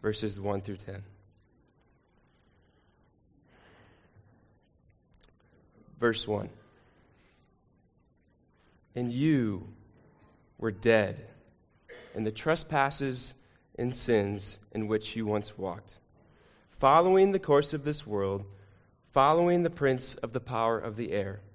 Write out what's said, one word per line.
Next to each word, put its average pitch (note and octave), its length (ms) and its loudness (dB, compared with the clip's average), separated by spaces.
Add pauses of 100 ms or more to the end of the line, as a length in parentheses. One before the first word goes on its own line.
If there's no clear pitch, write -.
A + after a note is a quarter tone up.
verses G#2+ 360 -4
one G2 220 -4
through G2 160 -10
ten. G2 260 -14 (4000)
Verse A#2 300 0
one. G2+ 220 -4 (2500)
"And B2 160 -4
you B2 580 0 (880)
were A2 120 -2
dead G#2 580 2 (840)
in A2 100 -4
the A2 60 -2
trespasses C#3 1000 -2 (460)
and B2 180 -2
sins G2+ 600 0 (140)
in G#2+ 140 -4
which G#2+ 300 -2
you A2+ 80 -4
once G#2 320 -4
walked, F#2+ 380 -10 (800)
following F#3 600 6
the F#3+ 60 0
course D3+ 340 2
of D3 120 -6
this D3 220 -6
world, G2 400 -4 (680)
following E3+ 500 4
the E3 80 0
prince C3+ 460 0
of A#2+ 180 -8
the B2+ 60 -2
power A2+ 380 0
of G#2+ 180 -6
the A2+ 160 -6
air G2 280 -4 (140)